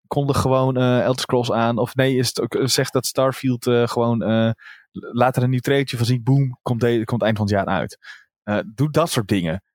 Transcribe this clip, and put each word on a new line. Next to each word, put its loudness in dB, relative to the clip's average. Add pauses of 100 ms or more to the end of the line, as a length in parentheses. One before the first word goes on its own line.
kondig 0
gewoon, 2
eh, 2
Elder 0
Scrolls 0
aan. 0
Of -2
nee, 2
is 2
het -4
ook, -4
eh, 0
zeg 0
dat -2
Starfield, -2
eh, 2
gewoon, 0
eh, 2 (420)
laat 0
er 0
een 2
nieuw 0
trailertje 0
van 0
zien. 0
Boom, 2
komt -4
de-, 2
komt -4
eind 0
van 0
het 2
jaar 2
uit. -4 (460)
Eh, -2 (160)
doe 0
dat 0
soort -2
dingen. -2 (120)